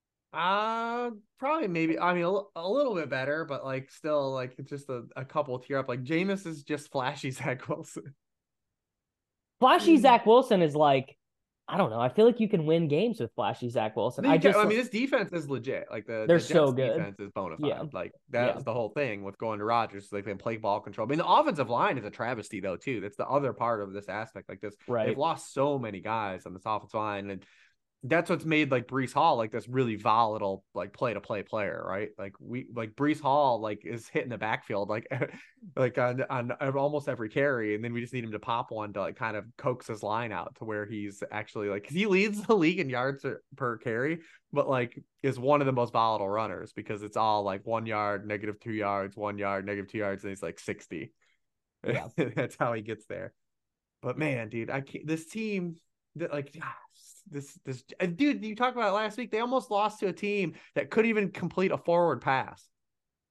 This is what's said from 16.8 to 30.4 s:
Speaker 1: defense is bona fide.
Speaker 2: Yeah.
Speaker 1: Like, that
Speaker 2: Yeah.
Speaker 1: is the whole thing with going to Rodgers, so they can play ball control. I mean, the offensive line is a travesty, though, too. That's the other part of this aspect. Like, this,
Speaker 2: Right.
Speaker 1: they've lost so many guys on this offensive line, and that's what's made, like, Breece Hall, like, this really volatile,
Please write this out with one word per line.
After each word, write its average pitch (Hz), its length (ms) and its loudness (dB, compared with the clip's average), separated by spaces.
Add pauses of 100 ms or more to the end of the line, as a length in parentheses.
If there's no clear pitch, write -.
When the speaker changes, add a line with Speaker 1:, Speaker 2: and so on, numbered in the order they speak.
Speaker 1:
defense 101 220 -6
is 98 120 -10
bona 90 260 -6
fide. - 100 -4
Speaker 2:
Yeah. - 160 -2 (100)
Speaker 1:
Like, 90 180 -8 (200)
that 120 160 2
Speaker 2:
Yeah. - 100 0
Speaker 1:
is 135 80 -12
the 113 80 -2
whole 117 160 -2
thing 110 340 -4
with 98 140 -10
going 110 220 -4
to 104 60 -4
Rodgers, 107 440 -2
so 104 80 -6
they 101 40 -4
can 101 160 -6
play 117 200 -4
ball 104 240 -2
control. 110 260 -6
I - 20 -2
mean, 151 100 0
the - 60 -2
offensive 190 440 4
line 147 280 2
is 107 60 -6
a 104 80 -8
travesty, 113 480 -6
though, 92 160 -2
too. 117 240 -6
That's 101 160 -8
the - 100 -4
other 135 280 0
part 117 280 -2
of 95 120 -8
this 101 160 -10
aspect. 101 400 -10
Like, 95 100 -12
this, 104 160 -10 (100)
Speaker 2:
Right. 117 220 0
Speaker 1:
they've 113 100 0
lost 156 360 -2
so 139 260 2
many 104 220 -6
guys 104 440 -4
on 90 80 -12
this 90 120 -14
offensive 110 340 -4
line, 101 300 -4
and 95 160 -8 (640)
that's 165 220 2
what's 156 160 -2
made, 151 240 4
like, 123 160 2
Breece 127 280 -2
Hall, 147 220 6
like, 113 160 0
this 117 160 -6
really 123 280 2
volatile, 107 680 2 (120)